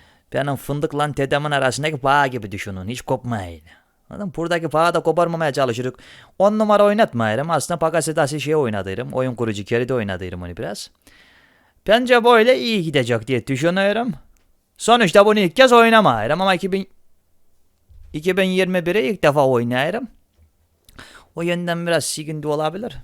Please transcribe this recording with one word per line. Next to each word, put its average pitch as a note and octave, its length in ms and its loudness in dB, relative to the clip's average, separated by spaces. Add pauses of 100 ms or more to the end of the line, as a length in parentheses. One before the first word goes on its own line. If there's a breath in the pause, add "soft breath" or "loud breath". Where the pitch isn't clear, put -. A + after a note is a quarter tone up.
(320 soft breath)
Benim C#3 240 -4
fındıkla D3 600 -4
dedemin C#3+ 340 -2
arasındaki C#3 520 -2
bağ C#3 240 2
gibi A2 260 -8
düşünün. F#2+ 360 -10
Hiç B2 140 -10
kopmayın. G#2 600 -6 (480 soft breath)
Anladın G3 160 -10
mı? D3+ 100 -10
Buradaki E3 360 -4
bağı E3 220 2
da E3+ 60 2
koparmamaya E3 520 0
çalışırız. B2+ 400 -2 (460 loud breath)
On G#3 200 2
numara G#3 260 4
oynatmayırım. D3+ 680 2
Aslında E3+ 300 -2
Bakasetas'ı D#3 600 0
şey D3 160 -2
oynatırım. G#2+ 560 -2
Oyun B2+ 220 -2
kurucu A2 280 -4
geride A#2+ 320 -2
oynatırım F#2 480 -6
onu F2 140 -12
biraz. - 340 -10 (960 soft breath)
Bence A#3+ 380 4
böyle A#3+ 340 6
iyi A3+ 240 -2
gidecek B2 440 -2
diye B2+ 200 -2
düşünüyorum. F#3+ 680 -2 (640)
Sonuçta G#3 480 6
bunu G#3+ 120 4
ilk F#3 180 0
kez B3+ 160 6
oynamayırım F3+ 680 4
ama F#3+ 140 2
iki F3+ 180 -4
bin, G3 160 -4 (1200)
iki F3 240 -2
bin F#3+ 80 2
yirmi F#3 420 0
biri F#3 140 0
ilk A#3 220 -4
defa C#3+ 240 4
oynayırım. C3 600 0 (1300 loud breath)
O E3 60 -6
yönden F3 440 -2
biraz E3 180 0
sıkıntı D3+ 440 -8
olabilir. D#3 560 -4